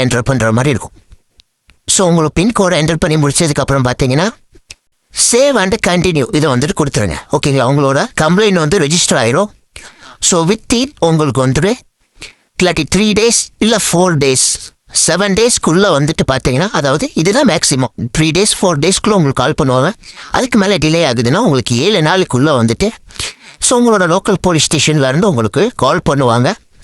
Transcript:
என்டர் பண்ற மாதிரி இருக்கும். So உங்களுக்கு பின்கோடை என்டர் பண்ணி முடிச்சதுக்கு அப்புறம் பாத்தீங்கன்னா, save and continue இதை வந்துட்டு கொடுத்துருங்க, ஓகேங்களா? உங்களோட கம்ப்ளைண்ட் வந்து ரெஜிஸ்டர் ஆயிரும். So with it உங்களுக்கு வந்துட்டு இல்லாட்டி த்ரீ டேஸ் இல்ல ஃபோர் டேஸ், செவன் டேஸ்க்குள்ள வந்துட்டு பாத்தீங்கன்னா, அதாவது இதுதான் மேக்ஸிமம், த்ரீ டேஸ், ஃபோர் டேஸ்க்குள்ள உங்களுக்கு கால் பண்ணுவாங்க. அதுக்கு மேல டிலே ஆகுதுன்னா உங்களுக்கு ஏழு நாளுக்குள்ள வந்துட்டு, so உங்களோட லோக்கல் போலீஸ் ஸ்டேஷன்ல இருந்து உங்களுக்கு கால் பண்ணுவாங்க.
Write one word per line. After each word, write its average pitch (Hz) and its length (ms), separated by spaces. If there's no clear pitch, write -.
என்டர் 120 240
பண்ற 113 280
மாதிரி 135 180
இருக்கும். - 200
So - 140
உங்களுக்கு 165 320
பின்கோடை 180 400
என்டர் 160 240
பண்ணி 160 180
முடிச்சதுக்கு 143 420
அப்புறம் 135 240
பாத்தீங்கன்னா, 135 380
save 269 480
and 190 120
continue 170 400
இதை 151 140
வந்துட்டு 131 280
கொடுத்துருங்க, 117 360
ஓகேங்களா? 135 360
உங்களோட 139 280
கம்ப்ளைண்ட் 185 420
வந்து 156 200
ரெஜிஸ்டர் 160 380
ஆயிரும். 143 280
So 185 100
with - 300
it 262 100
உங்களுக்கு 156 360
வந்துட்டு 143 280
இல்லாட்டி 175 240
த்ரீ 208 120
டேஸ் 226 200
இல்ல 226 100
ஃபோர் 175 380
டேஸ், 131 220
செவன் 185 340
டேஸ்க்குள்ள 202 460
வந்துட்டு 147 360
பாத்தீங்கன்னா, 135 360
அதாவது 143 260
இதுதான் 208 300
மேக்ஸிமம், 135 420
த்ரீ 156 120
டேஸ், 208 200
ஃபோர் 175 260
டேஸ்க்குள்ள 196 360
உங்களுக்கு - 240
கால் 147 180
பண்ணுவாங்க. 131 280
அதுக்கு 247 260
மேல 196 220
டிலே 160 240
ஆகுதுன்னா 127 380
உங்களுக்கு 127 280
ஏழு 202 220
நாளுக்குள்ள 160 420
வந்துட்டு, 117 280
so - 60
உங்களோட 214 320
லோக்கல் 190 340
போலீஸ் 165 220
ஸ்டேஷன்ல 147 420
இருந்து 180 200
உங்களுக்கு 123 340
கால் 156 260
பண்ணுவாங்க. 127 400